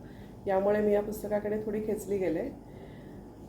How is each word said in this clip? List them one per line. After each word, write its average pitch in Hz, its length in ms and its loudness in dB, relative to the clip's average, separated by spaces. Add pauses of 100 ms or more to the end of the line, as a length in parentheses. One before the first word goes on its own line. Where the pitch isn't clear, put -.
(460)
यामुळे 202 340 6
मी 208 120 6
या 208 100 6
पुस्तकाकडे 208 640 0
थोडी 214 200 -2
खेचली 196 320 0
गेले. 185 560 -2 (760)